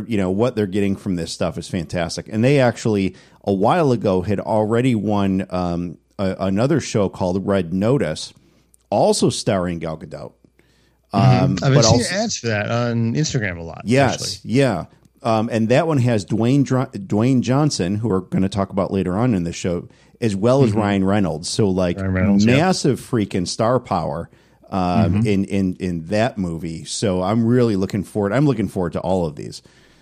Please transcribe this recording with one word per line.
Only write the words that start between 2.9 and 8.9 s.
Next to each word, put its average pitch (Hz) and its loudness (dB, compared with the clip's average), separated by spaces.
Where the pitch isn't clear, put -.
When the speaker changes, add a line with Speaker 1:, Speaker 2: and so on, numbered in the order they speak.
Speaker 1:
a 101 2
while 135 2
ago, 98 0
had 101 -2
already 113 0
won, 98 0
um, 87 -4
a, 95 -2
another 113 0
show 101 0
called 92 -2
Red 95 0
Notice, 95 -2